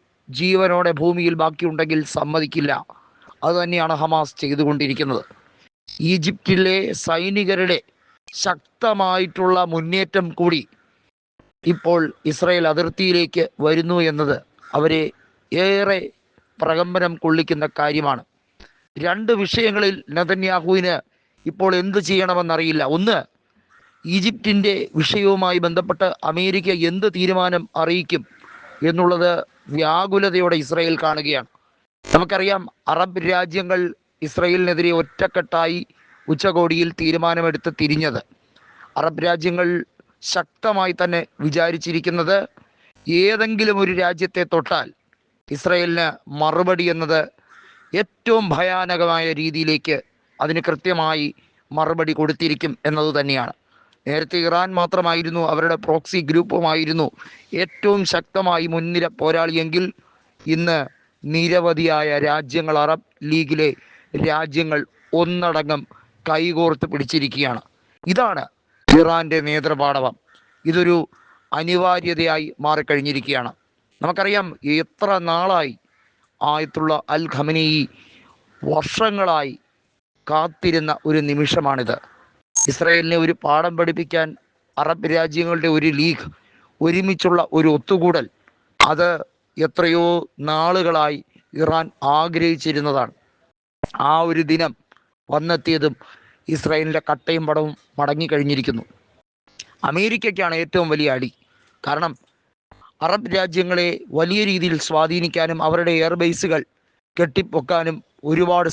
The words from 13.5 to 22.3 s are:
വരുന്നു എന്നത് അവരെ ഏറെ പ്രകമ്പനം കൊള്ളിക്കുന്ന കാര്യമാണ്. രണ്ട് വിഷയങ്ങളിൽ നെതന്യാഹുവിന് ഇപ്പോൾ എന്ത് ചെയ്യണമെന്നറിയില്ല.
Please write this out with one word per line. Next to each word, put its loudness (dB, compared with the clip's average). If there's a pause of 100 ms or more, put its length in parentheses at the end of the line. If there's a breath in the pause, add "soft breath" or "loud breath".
വരുന്നു 2 (120)
എന്നത് 0 (420)
അവരെ 2 (500)
ഏറെ 2 (580)
പ്രകമ്പനം 0 (100)
കൊള്ളിക്കുന്ന 0 (140)
കാര്യമാണ്. -2 (760 soft breath)
രണ്ട് -2 (100)
വിഷയങ്ങളിൽ 0 (220)
നെതന്യാഹുവിന് 0 (500)
ഇപ്പോൾ 0 (100)
എന്ത് -2 (100)
ചെയ്യണമെന്നറിയില്ല. 0 (140)